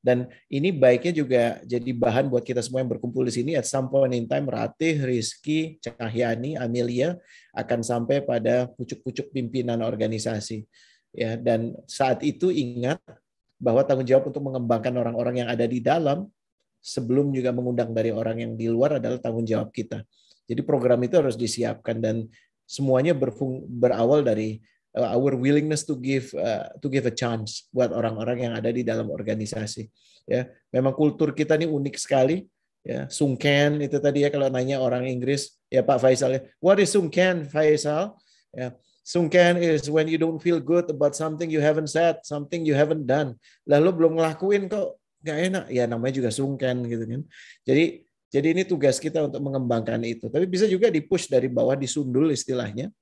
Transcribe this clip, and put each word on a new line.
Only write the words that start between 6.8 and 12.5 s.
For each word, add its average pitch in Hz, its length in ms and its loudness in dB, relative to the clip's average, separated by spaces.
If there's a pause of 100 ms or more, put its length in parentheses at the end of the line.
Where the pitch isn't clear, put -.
akan 117 320 -4
sampai 120 400 0
pada 120 480 0
pucuk-pucuk - 560 -10
pimpinan 120 560 -4
organisasi. 110 800 -4 (480)
Ya, 113 240 -4
dan 117 480 -2
saat 131 400 -2
itu 175 240 0
ingat 127 480 -2 (640)